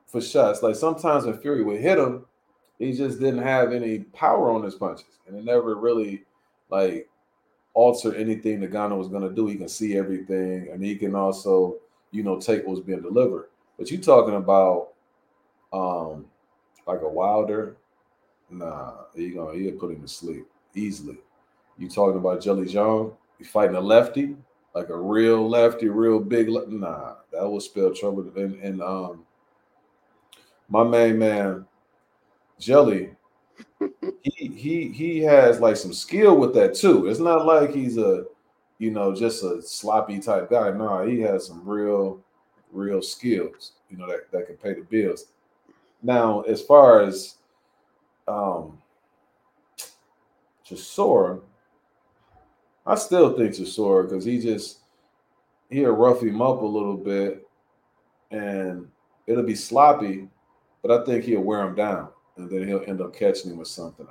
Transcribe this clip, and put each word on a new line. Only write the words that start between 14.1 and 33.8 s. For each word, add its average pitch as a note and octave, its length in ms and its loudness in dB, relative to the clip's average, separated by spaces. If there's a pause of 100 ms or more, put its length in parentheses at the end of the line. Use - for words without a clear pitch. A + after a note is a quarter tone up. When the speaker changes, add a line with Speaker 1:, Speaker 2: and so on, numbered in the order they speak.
Speaker 1:
about, F#2+ 580 2 (800)
um, E2 520 -6 (640)
like, F2 140 -6
a D#2 80 -4
Wilder, G#2 640 -2 (760)
nah, D#2+ 440 -14 (200)
he F2 180 -10
gonna, E2 260 -10
he'll F#2+ 160 -6
put E2+ 180 -10
him D2+ 100 -14
to C#2+ 60 -20
sleep E2 400 -14 (260)
easily. E2+ 440 -10 (600)
You F2+ 120 -12
talking G2 280 2
about F2+ 240 -2
Jelly G2 260 -2
Jong? A2 440 0 (260)
You - 80 -20
fighting - 300 0
a F#2 60 -2
lefty, C#3 560 2 (360)
like, F2 140 -8
a F2 100 -10
real A2 520 2
lefty, A#2 400 2
real A2 320 2
big A2 260 0
le-, A2+ 200 -4
nah, D#2+ 480 -10 (180)
that F2 100 -6
will G2+ 160 -4
spell F#2+ 340 -2
trouble. G2 440 -6
And, G2 240 -6
and, F#2+ 200 -8
um, F2+ 440 -10 (1400)
my A2 160 6
main A#2 340 4
man, G2+ 460 0 (920)
Jelly, A2 540 2 (680)
Speaker 2:
<laughs> - 20 -4 (400)